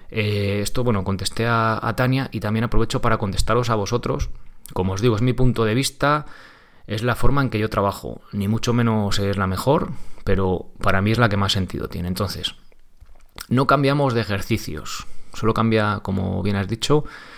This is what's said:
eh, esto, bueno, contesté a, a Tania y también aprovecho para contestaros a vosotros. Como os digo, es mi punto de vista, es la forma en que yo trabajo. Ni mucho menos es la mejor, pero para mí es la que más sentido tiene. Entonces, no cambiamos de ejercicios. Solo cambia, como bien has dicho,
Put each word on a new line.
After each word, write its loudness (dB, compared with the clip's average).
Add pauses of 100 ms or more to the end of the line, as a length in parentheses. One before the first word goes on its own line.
(100)
eh, -2
esto, 0
bueno, 0
contesté -2
a, 2
a -2
Tania 0
y -8
también 0
aprovecho 2
para 4
contestaros 0
a 2
vosotros. -2 (460)
Como 0
os -4
digo, 4
es 0
mi 4
punto 4
de 2
vista, 0 (600)
es -4
la 0
forma 6
en 2
que -2
yo 0
trabajo. -2 (120)
Ni -2
mucho 0
menos 2
es 0
la 0
mejor, 0 (320)
pero 2 (120)
para 4
mí 2
es 2
la 4
que 0
más 2
sentido -4
tiene. -6
Entonces, -4 (920)
no 2
cambiamos 4
de 2
ejercicios. -4 (260)
Solo 0
cambia, 2
como -2
bien 0
has -2
dicho, 0 (320)